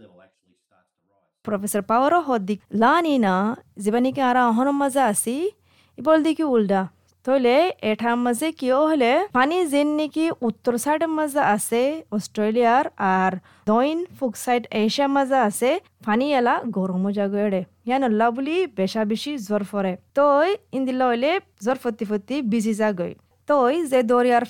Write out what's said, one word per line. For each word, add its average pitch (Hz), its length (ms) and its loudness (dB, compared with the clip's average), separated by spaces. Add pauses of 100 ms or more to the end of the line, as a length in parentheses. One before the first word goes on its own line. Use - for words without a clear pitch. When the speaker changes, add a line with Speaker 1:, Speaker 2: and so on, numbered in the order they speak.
Speaker 1:
level 101 240 -20
actually - 160 -20 (1040)
Speaker 2:
প্ৰফেচাৰ 208 460 -4
পাৱাৰৰ 285 380 2
সদিক 208 300 -2 (240)
লা 247 180 6
নিনা, 262 340 2 (480)
যিবা 214 180 0
নেকি 262 200 -2
আৰা 254 300 2
অহনৰ 262 300 2
মাজা 277 220 0 (100)
আছি, 226 240 -4 (600)
ইবল 311 240 4
দেখি 320 220 0
উল্টা। 208 380 2 (420)
তইলে 254 300 2 (360)
এঠাৰ 233 260 -2
মাজে 240 360 -2
কিয় 262 260 0 (120)
হলে 254 220 2 (200)
পানী 277 240 2 (160)
যেন 294 240 2
নেকি 311 280 -2 (220)
উত্তৰ 233 280 -4 (100)
চাইডৰ 311 320 0
মাজে 302 240 -2 (140)
আছে 226 260 -2 (360)
অষ্ট্ৰেলিয়াৰ, 226 680 0 (240)
আৰু 185 280 2 (320)
দক্ষিণ 262 300 2 (200)
পূব 247 140 -4 (120)
চাইড 240 180 0 (180)
এছিয়াৰ 247 360 0
মাজে 269 220 2 (100)
আছে, 240 220 -2 (360)
পানী 233 260 0
এলা 247 220 2 (220)
গৰমো 190 400 -2
জাগো 202 300 -2
এৰে। 190 160 -2 (240)
ইয়ান 254 180 0
অল্লা 220 260 2
বুলি 269 260 -4 (200)
বেচা 190 280 -2
বেছি 226 280 -4 (140)
জ্বৰ 208 240 -2
ফৰে। 190 220 -4 (220)
তই 285 340 4 (240)
ইন্দিলা 254 400 -2
হলে 254 200 0 (320)
জ্বৰ 254 180 -2
ফতি 226 220 -6
ফতি 208 320 -4 (160)
বিজি 226 280 0
জাগৈ। 180 320 -2 (360)
তই 277 260 4 (160)
যে 254 120 4
দৰিয়াৰ 240 480 2